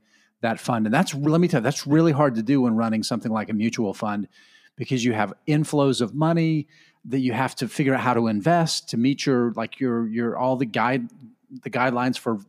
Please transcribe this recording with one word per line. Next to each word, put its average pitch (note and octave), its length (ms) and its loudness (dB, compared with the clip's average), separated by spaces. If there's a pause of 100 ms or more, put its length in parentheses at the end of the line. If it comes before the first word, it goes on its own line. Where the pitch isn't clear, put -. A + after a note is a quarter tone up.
(420)
that A2+ 180 -2
fund. A2+ 280 0
And G#2+ 60 0
that's, E3+ 200 2
let D3+ 260 2
me F3 80 4
tell D3+ 120 2
you, G#2+ 40 0
that's C#3 220 -2
really D#3+ 260 4
hard C#3 220 2
to A2+ 80 0
do C3 200 2
when A#2 140 2
running A2 280 0
something A2+ 280 -4
like G#2+ 180 -4
a A2 40 -4
mutual G#2+ 400 -2
fund, G#2 340 -4 (480)
because A#2+ 300 -2
you A#2+ 80 2
have G#2 180 0 (160)
inflows C#3+ 540 2
of G#2+ 140 -2
money D#3+ 520 2 (380)
that B2+ 140 -4
you B2+ 140 0
have B2+ 240 -2
to B2 100 -4
figure C3+ 260 0
out B2 80 0
how B2 140 2
to A#2 100 2
invest D#3+ 640 0
to - 80 -4
meet C3 260 0
your, A#2+ 320 2
like, A2+ 240 -8
your, A#2 280 -2
your, A#2 280 -2
all B2+ 200 0
the B2+ 100 -2
guide, A#2+ 420 0 (540)
the B2+ 80 -12
guidelines B2 480 0
for A2+ 320 -4